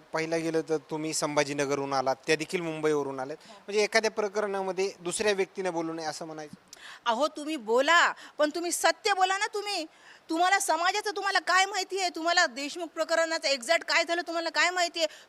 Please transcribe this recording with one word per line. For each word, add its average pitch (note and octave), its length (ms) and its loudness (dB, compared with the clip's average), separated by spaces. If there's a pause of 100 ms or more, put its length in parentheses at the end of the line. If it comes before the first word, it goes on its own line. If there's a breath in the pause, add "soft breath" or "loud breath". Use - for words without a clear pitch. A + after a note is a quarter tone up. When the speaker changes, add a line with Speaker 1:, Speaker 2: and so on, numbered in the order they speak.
(140)
Speaker 1:
पाहिलं D#3+ 280 0
गेलं D#3+ 200 0
तर D#3 160 -2
तुम्ही D#3 360 -6
संभाजीनगरहून C#3+ 800 0
आलात, C3 220 2 (120)
त्या D#3 80 6
देखील D#3+ 260 -4
मुंबईवरून D3+ 580 -2
आलेत, C#3 180 -8 (100)
म्हणजे G#3 360 -2
एखाद्या G#3+ 280 2
प्रकरणामध्ये G3 880 -2
दुसऱ्या F#3+ 320 0
व्यक्तीने F#3+ 380 -2
बोलू E3 240 -2
नये E3 120 -8
असं D3+ 200 -6
म्हणायचं? D#3 300 -14 (500 loud breath)
Speaker 2:
अहो, A#3+ 220 2
तुम्ही D4+ 280 -6
बोला, C4 580 4 (240 loud breath)
पण D4+ 180 2
तुम्ही F4 160 -4
सत्य G4 420 2
बोला F#4+ 240 2
ना G#4+ 160 0
तुम्ही. G4+ 320 -4 (440 loud breath)
तुम्हाला F4+ 300 4
समाजाचं F#4+ 520 0
तुम्हाला G4 280 0
काय F#4 260 4
माहिती F#4+ 340 -6
आहे? F4+ 100 -2
तुम्हाला E4+ 360 2
देशमुख C#4+ 420 -8
प्रकरणाचं D#4+ 600 -2
एक्झॅक्ट C#4 380 0
काय D#4+ 180 2
झालं E4+ 180 0
तुम्हाला E4+ 280 -4
काय D#4 200 2
माहिती F4 300 0
आहे? D#4 80 2 (220 loud breath)